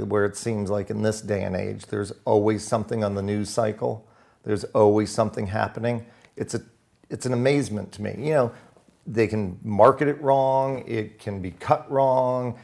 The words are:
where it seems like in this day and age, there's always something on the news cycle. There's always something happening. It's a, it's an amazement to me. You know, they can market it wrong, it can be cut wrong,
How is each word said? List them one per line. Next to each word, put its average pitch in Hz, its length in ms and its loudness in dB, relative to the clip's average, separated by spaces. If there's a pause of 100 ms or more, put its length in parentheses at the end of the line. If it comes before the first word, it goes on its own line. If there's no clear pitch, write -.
where 104 240 0
it 98 120 -2
seems 107 320 -4
like 101 200 -2
in 107 120 -4
this 107 200 0
day 101 220 -2
and 95 120 -4
age, 101 320 -6
there's 101 240 -4 (140)
always 107 380 2
something 110 400 -2
on 101 120 -2
the 98 60 -2
news 104 280 -2
cycle. 117 560 -4 (380)
There's 104 220 -4
always 104 460 4
something 107 360 -2
happening. 110 580 -2 (300)
It's - 180 -8
a, 117 80 -4 (480)
it's 127 160 -8
an 127 80 0
amazement 123 600 0
to 101 80 -12
me. 98 180 -6
You 151 140 -2
know, 123 180 4 (560)
they 113 200 2
can 98 360 -4
market 113 460 6
it 147 120 -4
wrong, 135 640 2
it 110 340 -6
can 98 220 -8
be 90 100 -8
cut - 380 0
wrong, 127 760 0